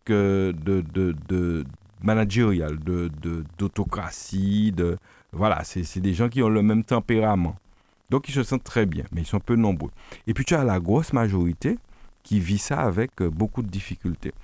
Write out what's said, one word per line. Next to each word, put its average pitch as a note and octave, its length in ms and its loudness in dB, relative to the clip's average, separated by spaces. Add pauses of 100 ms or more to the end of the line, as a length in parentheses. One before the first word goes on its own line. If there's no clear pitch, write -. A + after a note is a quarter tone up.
(100)
euh, G2 420 4
de, F2 300 0 (100)
de, F2+ 220 0 (140)
de F2 360 0 (380)
managériale, G2+ 760 2
de, F2 320 -2 (120)
de, E2 220 -6 (140)
d'autocratie, - 1160 0
de, F2 260 0 (340)
voilà, G2+ 320 0
c'est, F2+ 200 -6
c'est - 160 -8
des F#2 140 2
gens A#2 140 2
qui B2 140 0
ont A2 60 4
le A2 140 4
même G#2+ 220 4
tempérament. A2 720 2 (540)
Donc, C#3 180 0
ils C#3 40 -10
se C3+ 100 0
sentent B2+ 220 -2
très A2 220 0
bien, D#2+ 260 -4
mais E2 100 -2
ils D2+ 40 -4
sont G2+ 140 -2
peu - 140 0
nombreux. F#2+ 360 2 (360)
Et A2+ 80 -2
puis, C3+ 100 -2
tu F3 100 2
as D3 100 2
la F#2+ 160 2
grosse G#2+ 320 0
majorité A2 640 0 (460)
qui G#2 160 2
vit F#2 180 0
ça - 220 -2
avec, G2+ 400 0
euh, F2 100 2
beaucoup G#2+ 320 -2
de G#2 60 -4
difficultés. F2 640 -6 (120)